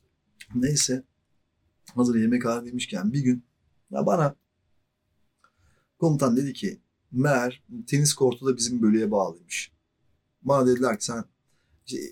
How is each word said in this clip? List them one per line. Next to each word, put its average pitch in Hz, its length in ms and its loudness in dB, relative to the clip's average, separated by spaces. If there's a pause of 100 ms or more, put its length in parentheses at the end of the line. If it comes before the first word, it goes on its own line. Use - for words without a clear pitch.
(540)
Neyse. 131 500 -2 (920)
Hazır 123 200 2
yemekhane 117 520 0
demişken 120 460 -4
bir 143 80 0
gün 127 240 0 (460)
ya - 160 -2
bana 170 300 0 (1600)
komutan 139 380 2
dedi 139 160 -2
ki, - 280 -8 (320)
"Meğer 127 500 0 (240)
tenis 147 280 2
kortu 131 320 0
da 131 100 2
bizim 120 260 -2
bölüye 110 280 4
bağlıymış." 90 640 -4 (720)
Bana 135 240 4
dediler 123 320 2
ki, - 60 -8
"Sen, 117 200 -6 (640)
işte 131 120 -10 (140)